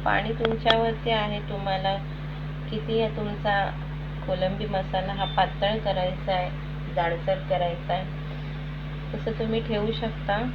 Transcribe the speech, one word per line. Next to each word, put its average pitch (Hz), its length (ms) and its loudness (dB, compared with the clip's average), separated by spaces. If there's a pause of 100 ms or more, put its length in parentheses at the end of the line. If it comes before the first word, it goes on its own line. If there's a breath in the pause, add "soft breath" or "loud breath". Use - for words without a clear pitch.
पाणी 208 300 4
तुमच्यावरती 226 760 2
आहे, 208 280 2 (100)
तुम्हाला 196 460 0 (760)
किती 220 300 0
आहे 220 160 2
तुमचा 208 480 2 (640)
कोलंबी 190 400 0
मसाला 190 460 0
हा 196 120 0 (120)
पातळ 202 480 2
करायचा 185 480 0
आहे, 180 180 2 (440)
जाडसर 170 440 2 (100)
करायचा 175 460 0
आहे, 147 100 0 (1080)
तसं 220 240 -2
तुम्ही 226 300 2
ठेवू 214 240 2
शकता. 214 460 0 (160)